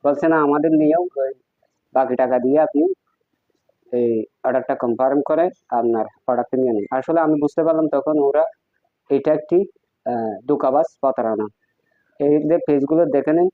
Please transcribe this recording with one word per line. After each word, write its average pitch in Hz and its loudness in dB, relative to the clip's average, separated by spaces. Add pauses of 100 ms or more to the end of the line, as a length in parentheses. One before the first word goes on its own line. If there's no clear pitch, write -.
বলছে, 143 0
"না, 160 2
আমাদের 147 2
নিয়ম, 156 2 (120)
ওই 135 -2 (640)
বাকি 127 0
টাকা 127 0
দিয়ে 131 2
আপনি 147 0 (1080)
এই 120 0 (340)
অর্ডারটা 127 -2
কনফার্ম 131 0
করে 156 0 (260)
আপনার 117 0 (140)
প্রোডাক্ট 123 -4
নিয়ে 127 0
নিন।" 104 -2
আসলে 135 -2
আমি 156 2
বুঝতে 147 -2
পারলাম 160 0
তখন 147 -2
ওরা 143 2 (680)
এটা 139 0
একটি, 160 0 (480)
আহ, 113 -4 (140)
ধোঁকাবাজ 143 0
প্রতারণা। 110 -2 (760)
এই 147 2 (120)
যে 165 2
পেজগুলো 147 0
দেখে 139 0
নিন 175 2